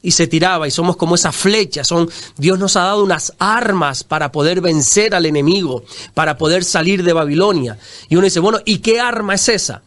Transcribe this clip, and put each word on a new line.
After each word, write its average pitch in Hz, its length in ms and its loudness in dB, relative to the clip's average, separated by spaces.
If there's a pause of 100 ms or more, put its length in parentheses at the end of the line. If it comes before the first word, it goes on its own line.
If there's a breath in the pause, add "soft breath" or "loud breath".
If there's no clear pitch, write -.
Y 180 100 -2
se 165 140 2
tiraba, 160 420 0
y - 20 -4
somos 175 260 -2
como 175 200 0
esa 165 160 0
flecha, 202 520 0
son, 170 240 0 (280 loud breath)
Dios 180 220 2
nos 190 180 0
ha 180 80 2
dado 202 180 0
unas 180 360 -2
armas 190 680 -2
para 156 260 -4
poder 156 300 0
vencer 175 540 0
al 175 120 0
enemigo, 151 560 0 (320 loud breath)
para 151 240 0
poder 170 260 0
salir 185 380 2
de 175 100 2
Babilonia. 156 680 0 (300 loud breath)
Y 156 80 2
uno 185 80 4
dice, 180 160 0
"Bueno, 208 240 2
¿y 208 140 0
qué 226 220 0
arma 226 340 -2
es 196 140 0
esa?". 190 380 -4